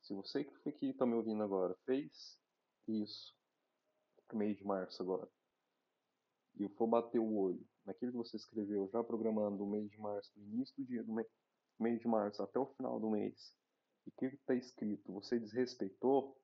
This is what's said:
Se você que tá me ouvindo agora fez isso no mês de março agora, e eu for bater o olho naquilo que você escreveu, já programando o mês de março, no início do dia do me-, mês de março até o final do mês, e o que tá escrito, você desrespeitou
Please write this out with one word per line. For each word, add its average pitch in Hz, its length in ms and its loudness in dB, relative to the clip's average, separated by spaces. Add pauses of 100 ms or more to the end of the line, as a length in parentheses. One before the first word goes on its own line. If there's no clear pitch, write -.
Se - 120 -8
você 98 300 -2
que 143 500 -4
tá 131 120 2
me 120 80 4
ouvindo 110 300 2
agora 92 320 2 (100)
fez - 560 -4 (460)
isso - 500 -4 (920)
no 113 80 -2
mês 104 180 0
de 98 80 -14
março 95 380 -2
agora, 92 260 0 (1300)
e 98 80 -2
eu 101 60 -2
for 113 180 0
bater 117 320 4
o 110 160 2
olho 95 340 0 (160)
naquilo 120 280 -4
que 123 40 -2
você 117 200 -4
escreveu, 101 520 -2
já 113 140 2
programando 107 600 2
o 101 60 -2
mês 107 220 -2
de 101 80 -20
março, 104 400 -6
no 104 80 -16
início 117 300 -4
do 139 80 -4
dia 123 180 -4
do 110 100 -4
me-, 110 160 -2 (480)
mês 113 220 2
de 117 80 -2
março 104 340 4
até 101 160 -2
o 131 80 2
final 123 340 -4
do 110 100 0
mês, 104 460 -2 (520)
e - 20 -12
o - 40 -20
que 131 240 -4
tá - 180 0
escrito, 107 580 -4
você 101 260 0
desrespeitou 123 1040 0